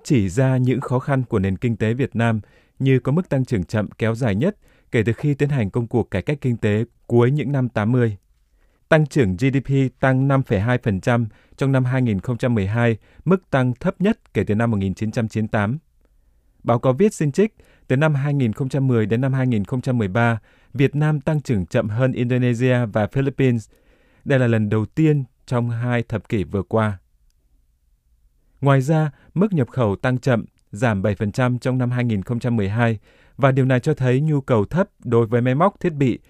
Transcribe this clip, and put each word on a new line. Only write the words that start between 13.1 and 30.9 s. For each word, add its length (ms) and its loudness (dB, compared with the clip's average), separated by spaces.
mức 240 -4
tăng 240 0
thấp 280 -6
nhất 320 -2
kể 100 0
từ 120 -2
năm 160 0
một 60 0
nghìn 160 -2
chín 180 -6
trăm 160 -4
chín 160 -4
mươi 80 -6
tám. 260 -2
Báo 160 0
cáo 140 2
viết 200 2
xin 180 -2
trích, 240 0
từ 80 2
năm 200 2
hai 180 -2
nghìn 200 0
không 160 -6
trăm 180 0
mười 180 2
đến 160 0
năm 120 0
hai 140 0
nghìn 180 0
không 160 -4
trăm 160 -2
mười 100 0
ba, 320 0
Việt 220 0
Nam 260 0
tăng 200 -2
trưởng 240 -2
chậm 240 -2
hơn 220 0
Indonesia 840 0
và 140 0
Philippines. 600 -2
Đây 140 2
là 80 2
lần 220 2
đầu 160 0
tiên 380 0
trong 240 -2
hai 340 -2
thập 260 -8
kỷ 140 -2
vừa 200 -4
qua. 340 -2
Ngoài 200 4
ra, 300 0
mức 200 0
nhập 160 0
khẩu 260 0
tăng 220 -2
chậm, 280 0
giảm 300 0